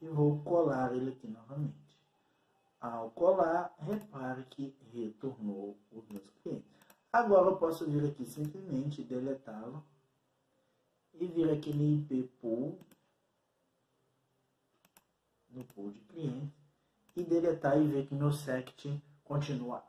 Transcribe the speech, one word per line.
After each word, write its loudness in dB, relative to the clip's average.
e -10
vou 4
colar 2
ele -2
aqui -16
novamente. -8
Ao -8
colar, 2
repare -6
que -10
retornou -8
os -18
meus -14
clientes. -10
Agora 8
eu 2
posso 0
vir 2
aqui -6
simplesmente -6
deletá-lo -6
e -2
vir 2
aqui 0
no 2
I 4
P 0
pool, -4
no -14
pool -10
de -18
clientes, -6
e -4
deletar 2
e 6
ver 0
que -6
meu 2
sect -6
continua -4